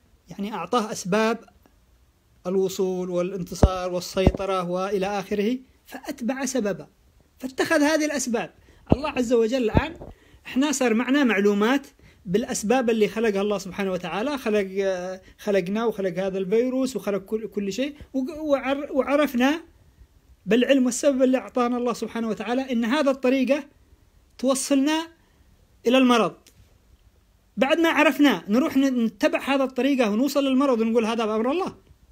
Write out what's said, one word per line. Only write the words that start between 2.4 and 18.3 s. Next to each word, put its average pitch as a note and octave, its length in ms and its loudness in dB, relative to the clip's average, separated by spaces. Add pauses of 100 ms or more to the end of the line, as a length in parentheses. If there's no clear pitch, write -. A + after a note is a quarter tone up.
الوصول F#3 600 -2
والانتصار F3+ 840 0
والسيطرة F#3+ 760 -2
وإلى G3 500 -2
آخره، G#3 380 -2 (280)
فأتبع C4 600 -8
سببا، G3+ 420 -4 (520)
فاتخذ D#4 420 -2
هذه D4+ 240 2
الأسباب. B3 480 -4 (400)
الله C#4+ 160 -4
عز B3+ 240 -2
وجل A#3 300 2
الآن B3 320 0 (500)
إحنا C#4+ 260 0
صار B3 220 0
معنا B3 300 2
معلومات G#3 640 2 (380)
بالأسباب A3+ 640 0
اللي A3 180 2
خلقها G#3+ 340 0
الله G#3 160 0
سبحانه F#3 340 -6
وتعالى، F#3 460 -4
خلق، G#3 300 0 (120)
آه، F#3 420 -4 (160)
خلقنا G3+ 480 -2
وخلق F#3+ 340 -2
هذا F#3+ 180 -2
الفيروس B3 580 0
وخلق G3 300 -4
كل، A3 220 -6
كل G3 260 -6
شيء، C#4+ 220 -4 (180)
وق-، C#4+ 280 -4